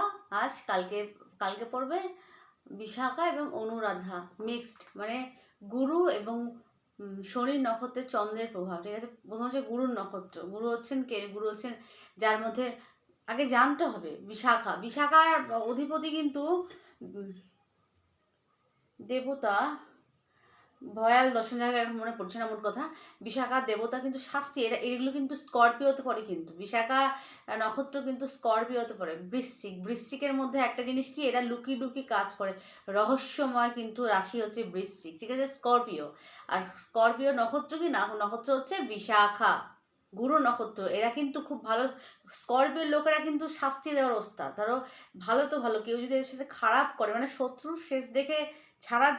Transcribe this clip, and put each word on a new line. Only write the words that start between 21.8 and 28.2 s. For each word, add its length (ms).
এখন 180
মনে 160
পড়ছে 220
না 60
মোট 220
কথা। 160
বিশাখার 440
দেবতা 340
কিন্তু 200
শাস্তি, 480
এরা, 100
এগুলো 300
কিন্তু 180
স্করপিওতে 720
পড়ে 140
কিন্তু। 320
বিশাখা, 540
আহ, 540
নক্ষত্র 460
কিন্তু 200